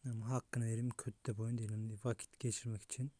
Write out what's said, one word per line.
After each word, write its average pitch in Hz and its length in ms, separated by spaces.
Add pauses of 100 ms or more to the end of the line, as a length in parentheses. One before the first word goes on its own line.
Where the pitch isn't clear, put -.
Ama 113 240
hakkını 123 360
vereyim, 113 240
kötü - 360
de 110 120
bir 110 60
oyun 117 140
değil. 110 140
Yani 110 320
vakit - 360
geçirmek 113 420
için 135 380